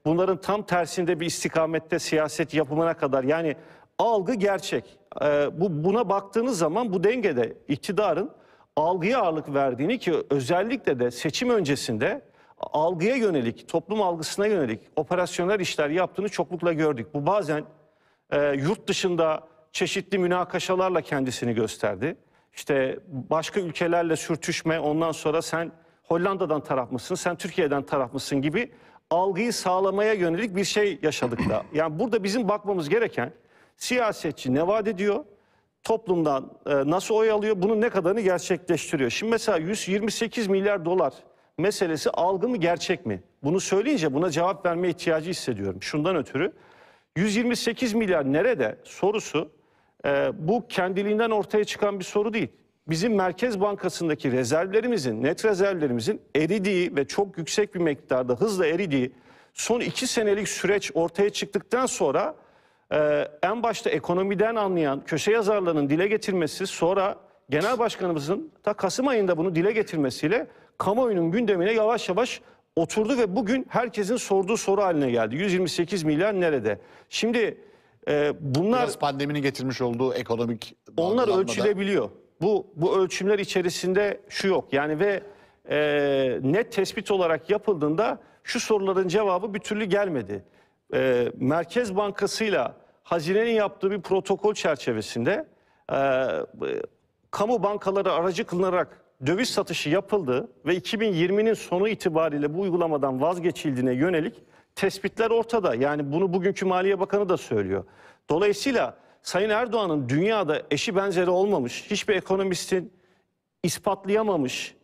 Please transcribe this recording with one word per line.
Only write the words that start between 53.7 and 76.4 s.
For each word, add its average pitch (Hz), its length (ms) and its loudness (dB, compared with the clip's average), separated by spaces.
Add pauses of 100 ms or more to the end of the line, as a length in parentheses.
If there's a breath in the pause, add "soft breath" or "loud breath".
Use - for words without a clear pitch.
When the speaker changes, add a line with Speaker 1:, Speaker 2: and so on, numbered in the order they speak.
Speaker 1:
rezervlerimizin, 151 920 0
net 139 220 0
rezervlerimizin 170 800 0 (140)
eridiği 180 600 0
ve 139 100 0
çok 196 320 -4
yüksek 208 360 -2
bir 180 60 -2
miktarda 135 540 0
hızla 185 320 0
eridiği 147 460 0 (420 loud breath)
son 233 260 -2
iki 233 260 -4
senelik 208 420 0
süreç 202 460 0
ortaya 170 360 2
çıktıktan 208 560 -2
sonra, 185 480 0 (580 soft breath)
e, 151 360 2 (140)
en 214 200 0
başta 220 280 0
ekonomiden 196 640 0
anlayan 170 500 0
köşe 165 280 0
yazarlarının 185 580 2
dile 170 180 2
getirmesi, 190 580 -2
sonra 190 500 0 (340 soft breath)
genel 196 280 0
başkanımızın 185 760 -2 (100)
ta 208 100 0
Kasım 214 360 0
ayında 202 280 2
bunu 170 180 0
dile 175 180 2
getirmesiyle 175 720 -2 (320 loud breath)
kamuoyunun 202 520 2
gündemine 202 420 2
yavaş 226 360 2
yavaş 220 320 0 (360 soft breath)
oturdu 214 420 0
ve 202 180 2
bugün 254 320 0
herkesin 214 480 -2
sorduğu 196 400 0
soru 196 260 2
haline 151 280 2
geldi. 117 260 0
Yüz 190 160 0
yirmi 180 160 0
sekiz 175 340 -2
milyar 180 380 2